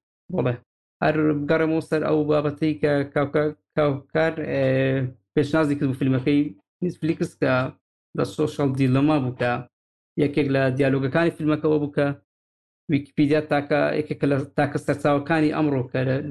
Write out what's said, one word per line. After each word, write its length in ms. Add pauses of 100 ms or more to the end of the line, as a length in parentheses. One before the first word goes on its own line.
(300)
بەڵێ. 240 (460)
هەر 160 (160)
بگەڕێمەوە 500
سەر 220
ئەو 200
بابەتەی 540
کە 140 (120)
کاوکا-، 520 (140)
کاوکار، 720
ئێ، 240 (640)
پێشنازی 460
کرد 140
بۆ 60
فیلمەکەی 440 (360)
نێتفلیکس 580
کە 180 (640)
لە 100
سۆشەڵ 480
دیلەما 460
بوو 200
کە 120 (640)
یەکێک 320
لە 220
دیالۆگەکانی 640
فیلمەکەەوە 420
بوو 160
کە 120 (800)
ویکیپیدیا 520
تاکە، 400 (140)
یەکێکە 320
لە 100 (180)
تاکە 240
سەرچاوەکانی 760
ئەمڕۆ 300
کە 180
لە، 140 (140)